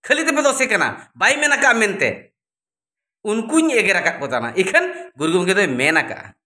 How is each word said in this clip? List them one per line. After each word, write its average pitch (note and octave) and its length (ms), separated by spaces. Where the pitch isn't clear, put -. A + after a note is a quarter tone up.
ᱠᱷᱟᱹᱞᱤ - 200
ᱛᱮᱯᱮ D4 180
ᱫᱳᱥᱮ C4+ 260
ᱠᱟᱱᱟ, E3+ 480
ᱵᱟᱭ A#3 200
ᱢᱮᱱ D4 140
ᱟᱠᱟᱫᱼᱟ C4 240
ᱢᱮᱱᱛᱮ, F#3+ 360
ᱩᱱᱠᱩᱧ B3+ 500
ᱮᱜᱮᱨ G3 220
ᱟᱠᱟᱫ E3 240
ᱠᱚ C#3 80
ᱛᱟᱦᱮᱱᱟ। A#2 260
ᱤᱠᱷᱟᱹᱱ E4+ 640
ᱜᱩᱨᱩ D#3 140
ᱜᱚᱢᱠᱮ F3+ 220
ᱫᱚᱭ G3 120
ᱢᱮᱱ C#3 300
ᱟᱠᱟᱫᱼᱟ - 380